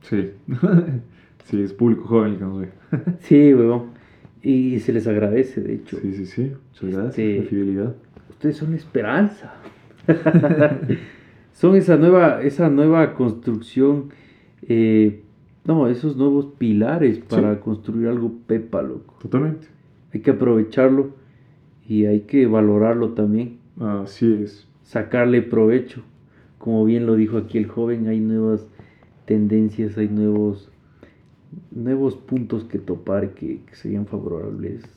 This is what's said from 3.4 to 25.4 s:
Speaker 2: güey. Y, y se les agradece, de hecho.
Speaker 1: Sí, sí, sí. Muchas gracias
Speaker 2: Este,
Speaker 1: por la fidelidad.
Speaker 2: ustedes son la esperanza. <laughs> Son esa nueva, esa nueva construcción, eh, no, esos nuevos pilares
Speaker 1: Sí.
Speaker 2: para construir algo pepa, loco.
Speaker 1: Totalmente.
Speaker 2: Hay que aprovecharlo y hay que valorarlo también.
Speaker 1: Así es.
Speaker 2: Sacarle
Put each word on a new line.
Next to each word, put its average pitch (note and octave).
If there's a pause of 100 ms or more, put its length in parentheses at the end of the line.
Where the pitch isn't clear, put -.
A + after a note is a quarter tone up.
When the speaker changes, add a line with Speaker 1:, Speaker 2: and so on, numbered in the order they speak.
Speaker 2:
güey. A#2 (720)
Y, B2+
y A2
se A#2+
les A2+
agradece, G#2+
de G#2+
hecho. -
Speaker 1:
Sí, G2
sí, G2
sí. C3 (200)
Muchas -
gracias A#2
Speaker 2:
Este, G#2+
Speaker 1:
por G2+
la -
fidelidad. G2+ (360)
Speaker 2:
ustedes D3+
son D#3
la E3
esperanza. C#3+ (540)
<laughs> D#3
Son F#3+
esa F3
nueva, E3
esa D3+
nueva D3+
construcción, B2+ (640)
eh, A2 (420)
no, D#3
esos C3
nuevos C#3 (120)
pilares A#2
Speaker 1:
Sí. -
Speaker 2:
para G#2
construir A2
algo A#2 (140)
pepa, A2
loco. B1+
Speaker 1:
Totalmente. D3 (460)
Speaker 2:
Hay A2
que C#3+
aprovecharlo B2+ (800)
y G#2+
hay G#2
que C3
valorarlo A2
también. A2 (220)
Speaker 1:
Así G#2
es. - (140)
Speaker 2:
Sacarle A#2+